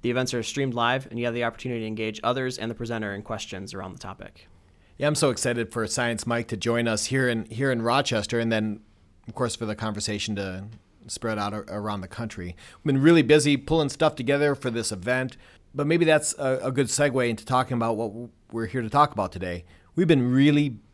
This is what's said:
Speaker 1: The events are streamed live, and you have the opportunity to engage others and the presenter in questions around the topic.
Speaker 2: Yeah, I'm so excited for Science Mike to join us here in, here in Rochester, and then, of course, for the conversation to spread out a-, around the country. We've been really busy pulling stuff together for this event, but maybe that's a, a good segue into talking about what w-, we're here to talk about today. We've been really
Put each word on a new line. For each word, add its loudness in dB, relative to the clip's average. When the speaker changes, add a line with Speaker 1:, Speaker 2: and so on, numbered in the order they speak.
Speaker 1:
The -2
events 0
are -2
streamed -2
live, 0
and -8
you -4
have -2
the -2
opportunity -4
to -4
engage -4
others -2
and -6
the -6
presenter -4
in -8
questions -10
around -10
the -18
topic. -16
Speaker 2:
Yeah, 0
I'm 2
so 4
excited 0
for -2
Science -2
Mike -2
to -4
join 0
us 0
here 2
in, -2
here -2
in 0
Rochester, 0
and 2
then, 0
of -14
course, -2
for -6
the -4
conversation -4
to -6
spread -4
out -2
a-, -8
around -4
the -12
country. -8
We've 2
been 2
really 8
busy 6
pulling 0
stuff 0
together 0
for -4
this -4
event, -4
but -2
maybe 4
that's 4
a, 0
a 0
good 2
segue 2
into -6
talking 0
about 0
what -2
w-, -10
we're -4
here -4
to -4
talk 6
about -2
today. -6
We've 4
been 6
really 4